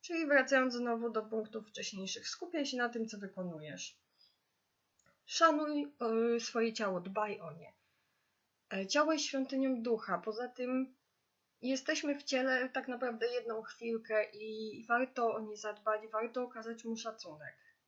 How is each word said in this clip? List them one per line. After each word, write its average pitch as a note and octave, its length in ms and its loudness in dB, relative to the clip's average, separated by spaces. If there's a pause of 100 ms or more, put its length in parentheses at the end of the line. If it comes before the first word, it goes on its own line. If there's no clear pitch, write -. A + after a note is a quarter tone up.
Czyli E4 260 -2
wracając C4 480 6
znowu A#3 360 0
do G#3+ 120 0
punktów G#3+ 460 -4
wcześniejszych, F#3+ 600 -6
skupiaj E4 380 -2
się B3+ 100 -4
na A#3+ 120 2
tym, A3+ 200 -2
co G#3 100 -8
wykonujesz. F3 800 -8 (1300)
Szanuj, D4+ 680 4 (440)
e, A#3 40 0
swoje A3+ 320 0
ciało, G3 280 0
dbaj G#3 400 -2
o E3 120 -10
nie. E3 200 -16 (1000)
E, F#3+ 140 0
ciało D4+ 260 6
jest D4+ 120 2
świątynią C4 580 2
ducha, A3 360 2
poza A3 300 -4
tym B3+ 460 -2 (680)
jesteśmy C#4+ 560 0
w - 40 -12
ciele C4 460 2
tak C4 200 -4
naprawdę A#3+ 400 -2
jedną A3+ 340 -2
chwilkę A3+ 680 0
i A3 560 -8
warto A#3+ 460 4
o A3 60 -2
nie G#3+ 160 -8
zadbać, G#3+ 440 -2 (120)
warto A#3 300 0
okazać A3+ 420 -8
mu A3+ 120 -2
szacunek. F3 600 -10 (320)